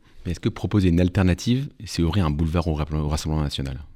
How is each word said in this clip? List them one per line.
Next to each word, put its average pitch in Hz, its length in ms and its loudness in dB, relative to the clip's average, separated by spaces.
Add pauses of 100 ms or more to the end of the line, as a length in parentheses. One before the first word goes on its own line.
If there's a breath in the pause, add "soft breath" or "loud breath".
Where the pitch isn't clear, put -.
(260 soft breath)
Mais 92 40 -4
est-ce 85 80 -4
que - 100 -2
proposer 95 420 2
une 85 100 6
alternative, 98 720 2 (140)
c'est 85 200 -2
ouvrir 85 200 2
un 78 60 2
boulevard 80 380 0
au 80 60 0
Rassemblement 76 300 -2
au 73 40 -2
Rassemblement 76 340 -2
national ? 67 380 -6 (160)